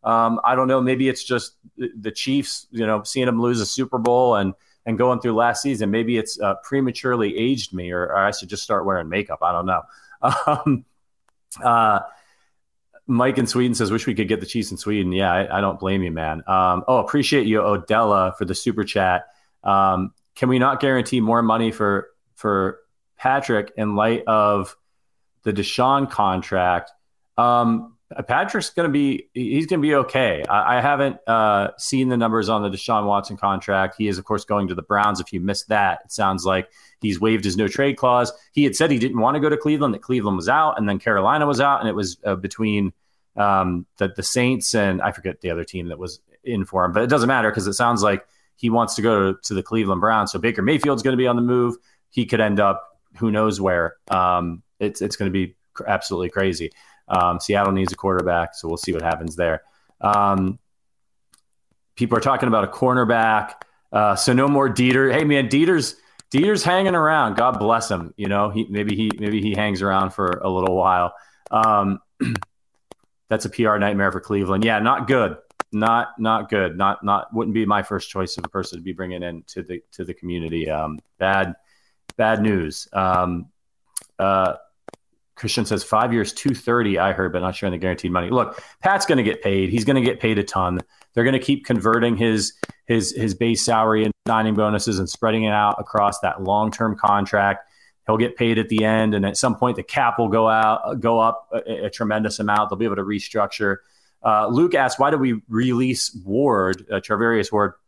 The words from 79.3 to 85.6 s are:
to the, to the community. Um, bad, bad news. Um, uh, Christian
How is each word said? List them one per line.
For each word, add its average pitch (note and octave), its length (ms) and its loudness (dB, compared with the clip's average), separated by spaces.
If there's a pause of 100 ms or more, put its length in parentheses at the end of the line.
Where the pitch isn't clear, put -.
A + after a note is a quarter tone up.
to F#2 140 -12
the, F2 300 -12
to F2+ 140 -12
the F2 80 -12
community. E2 560 -6
Um, D2+ 300 -6 (180)
bad, F#2+ 380 0 (600)
bad A2 260 2
news. F#2+ 520 -2
Um, F2+ 560 0 (680)
uh, F#2+ 360 2 (800)
Christian A2+ 300 -4